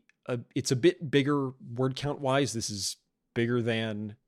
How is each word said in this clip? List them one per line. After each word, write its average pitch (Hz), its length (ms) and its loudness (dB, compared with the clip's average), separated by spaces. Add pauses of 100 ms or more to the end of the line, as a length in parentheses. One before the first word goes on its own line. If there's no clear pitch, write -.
(260)
a, 123 140 -2 (160)
it's 143 160 0
a 139 40 2
bit 151 360 2
bigger 139 400 2 (240)
word 131 200 0
count 143 240 -6
wise. 135 340 0
This 113 180 -4
is 98 260 -6 (360)
bigger 120 280 2
than 110 540 -2 (120)